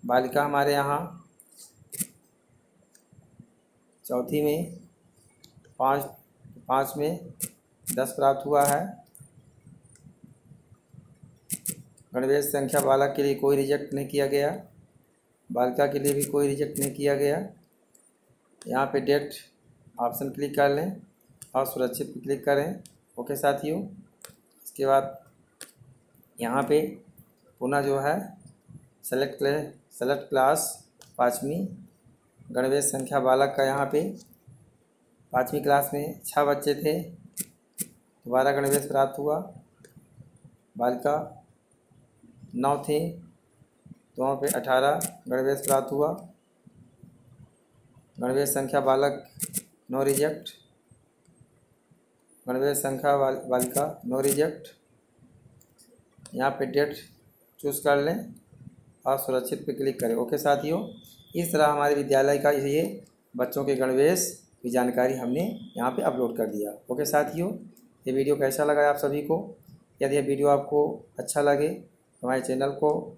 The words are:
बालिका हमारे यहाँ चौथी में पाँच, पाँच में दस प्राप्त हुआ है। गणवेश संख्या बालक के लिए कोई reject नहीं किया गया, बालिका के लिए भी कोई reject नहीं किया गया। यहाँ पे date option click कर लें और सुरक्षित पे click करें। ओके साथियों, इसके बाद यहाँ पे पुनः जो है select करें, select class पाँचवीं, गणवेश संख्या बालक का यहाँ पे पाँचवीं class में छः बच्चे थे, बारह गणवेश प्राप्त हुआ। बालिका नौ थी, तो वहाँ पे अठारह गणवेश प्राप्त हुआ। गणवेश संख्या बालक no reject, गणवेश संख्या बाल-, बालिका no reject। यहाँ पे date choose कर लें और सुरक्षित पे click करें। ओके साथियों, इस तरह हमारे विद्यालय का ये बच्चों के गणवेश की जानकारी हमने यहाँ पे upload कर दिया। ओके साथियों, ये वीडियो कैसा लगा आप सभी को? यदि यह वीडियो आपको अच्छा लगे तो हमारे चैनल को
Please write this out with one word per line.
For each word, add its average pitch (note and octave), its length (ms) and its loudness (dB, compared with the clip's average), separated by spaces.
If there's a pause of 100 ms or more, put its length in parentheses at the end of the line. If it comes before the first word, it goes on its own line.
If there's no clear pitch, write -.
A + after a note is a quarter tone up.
बालिका B2+ 380 2
हमारे C#3+ 280 2
यहाँ C#3+ 560 -2 (2750)
चौथी B2 380 -2
में D#3 440 -4 (920)
पाँच, C#3 240 2 (680)
पाँच C3+ 280 2
में D3+ 320 -4 (560)
दस B2+ 280 -2
प्राप्त C#3 340 2
हुआ C#3+ 180 4
है। C#3+ 160 2 (3250)
गणवेश C3+ 340 2
संख्या C#3 340 0
बालक C3+ 360 4
के C#3+ 60 0
लिए C#3 140 2
कोई C#3 200 2
reject C#3 380 0
नहीं C3+ 140 -4
किया C#3 180 0
गया, C#3+ 240 2 (1000)
बालिका B2+ 360 2
के C#3+ 120 -2
लिए C#3+ 160 0
भी C#3+ 100 0
कोई C#3+ 240 0
reject C#3+ 300 -4
नहीं C#3 140 -2
किया C#3+ 240 0
गया। C#3+ 200 2 (1300)
यहाँ B2+ 240 -2
पे C#3 160 0
date C#3+ 320 0 (680)
option A#2+ 300 -4
click C#3+ 260 -6
कर C#3+ 140 4
लें E3 260 -2 (580)
और C3 120 2
सुरक्षित - 480 -4
पे B2 60 -12
click C#3 240 -4
करें। D3 380 0 (340)
ओके B2 200 -6
साथियों, D3 440 -2 (840)
इसके C#3 200 -4
बाद C3+ 320 2 (1200)
यहाँ A#2+ 240 0
पे D3 180 4 (800)
पुनः C#3 220 0
जो C#3 160 0
है C#3+ 180 0 (880)
select C3+ 360 -2
करें, C#3+ 320 -2 (180)
select C#3 380 -4
class C#3 360 4 (540)
पाँचवीं, C#3 480 0 (840)
गणवेश C3 360 0
संख्या C3+ 340 0
बालक C3 360 4
का C3+ 80 4
यहाँ C3+ 220 2
पे D3 160 0 (1300)
पाँचवीं B2+ 300 0
class C#3+ 320 4
में D3 280 -6
छः - 220 2
बच्चे C#3+ 300 2
थे, D3+ 260 0 (1300)
बारह C3 260 2
गणवेश C#3 360 2
प्राप्त C#3 300 2
हुआ। D3 200 -2 (1400)
बालिका B2+ 400 0 (1400)
नौ C#3 220 0
थी, D3+ 220 -2 (1160)
तो B2+ 60 -2
वहाँ C3+ 140 2
पे C#3 140 -2
अठारह C3 500 2 (280)
गणवेश C3 380 0
प्राप्त C3+ 260 2
हुआ। D3 200 0 (2000)
गणवेश C3 340 -2
संख्या C#3 320 0
बालक C#3 440 2 (680)
no C3+ 120 0
reject, C#3 440 0 (2000)
गणवेश C3+ 320 0
संख्या C#3 380 2
बाल-, C3+ 300 0
बालिका B2+ 580 0
no B2+ 180 -2
reject। D3 520 0 (1500)
यहाँ C3+ 240 -2
पे C#3 140 -4
date C#3+ 300 0 (640)
choose C#3+ 220 -4
कर D3 160 4
लें D#3+ 360 -2 (720)
और C3+ 120 2
सुरक्षित C3 480 -4
पे C#3+ 60 -6
click C3+ 280 -2
करें। A#2 160 0
ओके B2 220 -2
साथियों, D3 420 0 (540)
इस E3+ 180 -2
तरह D3+ 140 4
हमारे D3 280 4
विद्यालय C#3 440 4
का D3 120 4
ये D3 540 0 (300)
बच्चों B2+ 300 -2
के C#3 120 2
गणवेश C3+ 480 4 (380)
की B2 80 -4
जानकारी B2 440 2
हमने B2 280 -2 (340)
यहाँ B2 140 0
पे - 120 -4
upload B2 340 0
कर A2+ 100 0
दिया। G#2 260 -4 (180)
ओके B2+ 140 -2
साथियों, D3+ 460 0 (560)
ये B2+ 60 -2
वीडियो C3+ 240 2
कैसा C#3+ 280 0
लगा D3 240 4
आप C#3+ 80 2
सभी C#3+ 260 -2
को? D#3 340 -4 (460)
यदि C#3 140 2
यह C#3+ 60 4
वीडियो C#3 260 2
आपको C#3+ 560 2 (140)
अच्छा C#3+ 240 -2
लगे C#3+ 260 4
तो - 580 -12
हमारे B2+ 160 0
चैनल C3+ 300 0
को D3+ 180 2 (260)